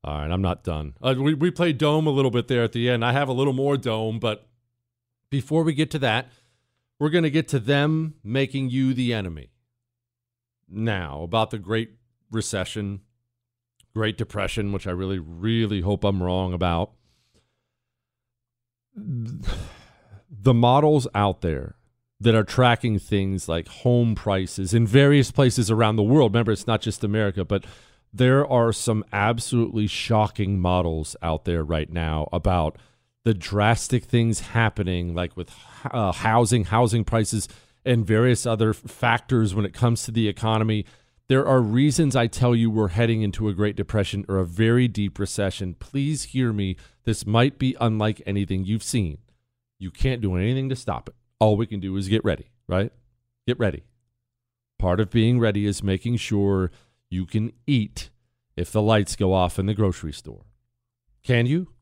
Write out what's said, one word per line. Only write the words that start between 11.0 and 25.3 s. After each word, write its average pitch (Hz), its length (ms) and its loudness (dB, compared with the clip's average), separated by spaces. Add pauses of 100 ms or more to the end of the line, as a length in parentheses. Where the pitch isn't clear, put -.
about 110 260 -2
the 117 80 -8
Great 110 360 -4 (360)
Recession, 101 720 -6 (920)
Great 110 200 0
Depression, 101 560 -4
which 98 140 -6
I 95 60 -4
really, 95 260 -4
really 98 640 -2
hope 95 220 -2
I'm 101 180 0
wrong 90 320 0
about. 87 380 0 (2000)
The - 1600 -4
models 131 600 4
out 101 260 2
there 71 340 -4 (440)
that 110 140 4
are 110 100 4
tracking 120 540 2
things 95 500 -2
like 82 200 -4
home 120 480 2
prices 95 580 -4
in 117 140 4
various 139 420 6
places 123 400 2